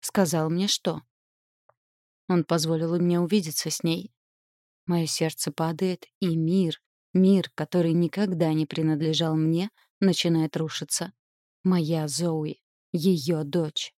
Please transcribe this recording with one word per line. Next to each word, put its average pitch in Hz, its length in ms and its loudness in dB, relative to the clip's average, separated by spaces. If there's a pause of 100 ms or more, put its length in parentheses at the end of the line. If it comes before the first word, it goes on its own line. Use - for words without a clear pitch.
«Сказал 165 480 0
мне 180 180 0
что?» 160 340 -2 (1300)
Он 175 160 2
позволил 165 560 0
мне 175 200 2
увидеться 165 500 0
с - 140 -6
ней. 170 280 -2 (760)
Моё 170 200 0
сердце 156 460 -4
падает, 165 540 -4 (140)
и 170 160 0
мир, 165 460 0 (320)
мир, 185 420 4
который 165 380 0
никогда 170 600 0
не 156 120 2
принадлежал 160 680 0
мне, 165 340 0 (300)
начинает 165 580 2
рушиться. 160 560 -6 (520)
Моя 165 440 0
Зои, 156 500 -4 (320)
её 160 540 0
дочь. 156 520 -4